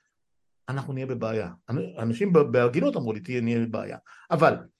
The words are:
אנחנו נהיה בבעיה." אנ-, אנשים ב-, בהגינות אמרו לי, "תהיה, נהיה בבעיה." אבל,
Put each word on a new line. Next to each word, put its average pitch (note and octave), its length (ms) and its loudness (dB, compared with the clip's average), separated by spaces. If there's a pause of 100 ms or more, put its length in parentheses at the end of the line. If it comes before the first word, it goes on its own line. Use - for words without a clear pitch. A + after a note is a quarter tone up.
(680)
אנחנו C3+ 240 -6
נהיה C3 140 -6
בבעיה." A2 440 -4 (200)
אנ-, C3+ 80 -2 (200)
אנשים A#2 340 -2
ב-, E3+ 60 8 (140)
בהגינות B2+ 440 4
אמרו A#2+ 160 -2
לי, G#2+ 80 -8
"תהיה, B2 200 -4
נהיה A#2 200 0
בבעיה." A2 360 -4 (340)
אבל, D3+ 240 4 (260)